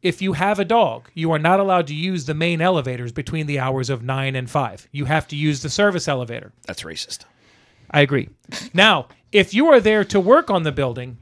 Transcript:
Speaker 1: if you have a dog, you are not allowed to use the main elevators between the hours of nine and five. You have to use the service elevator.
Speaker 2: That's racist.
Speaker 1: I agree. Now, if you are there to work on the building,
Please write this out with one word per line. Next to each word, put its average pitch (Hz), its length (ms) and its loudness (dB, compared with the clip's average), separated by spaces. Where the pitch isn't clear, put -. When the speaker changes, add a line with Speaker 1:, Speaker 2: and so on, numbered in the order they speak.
Speaker 1:
if 180 200 -2
you 190 120 0
have 196 260 0
a 196 60 -2
dog, 165 480 0
you 160 180 -2
are 156 80 0
not 175 200 2
allowed 185 280 2
to 147 80 -10
use 170 300 -4
the 151 80 -4
main 165 280 -2
elevators 131 500 -2
between 156 360 -6
the 143 120 -2
hours 131 300 -2
of 123 140 -4
nine 135 320 -4
and 127 140 -6
five. 117 420 -6
You 143 140 -6
have 151 240 -2
to 147 60 -10
use 147 260 -2
the 151 80 -8
service 202 380 0
elevator. 120 460 -6
Speaker 2:
That's - 180 -10
racist. - 420 -12
Speaker 1:
I 151 100 4
agree. 139 280 0
Now, 180 340 4
if 196 220 4
you 262 140 4
are 285 120 8
there 214 260 4
to 202 140 0
work 233 320 4
on 180 120 0
the 151 80 -2
building, 123 500 -6